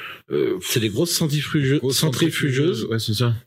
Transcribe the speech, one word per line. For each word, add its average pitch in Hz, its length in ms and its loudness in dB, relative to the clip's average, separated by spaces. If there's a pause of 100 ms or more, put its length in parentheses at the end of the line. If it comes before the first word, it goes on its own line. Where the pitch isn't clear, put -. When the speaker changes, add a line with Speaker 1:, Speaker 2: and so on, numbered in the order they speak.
(320)
Speaker 1:
euh, 71 280 0
Speaker 2:
c'est - 200 -2
des 107 100 0
grosses 156 280 0
centrifuge-, 143 600 0
Speaker 1:
grosses 127 200 0
Speaker 2:
centrifugeuses. 151 840 0
Speaker 1:
centrifugeuses. - 40 -4
Ouais, 113 120 -2
c'est 110 160 -2
ça. 120 180 2 (140)